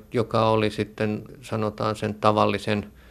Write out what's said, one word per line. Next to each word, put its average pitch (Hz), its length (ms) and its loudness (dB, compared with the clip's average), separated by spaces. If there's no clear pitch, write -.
joka 113 360 2
oli 110 200 2
sitten, 107 540 -4
sanotaan, 110 540 -2
sen 107 200 -4
tavallisen – 104 760 2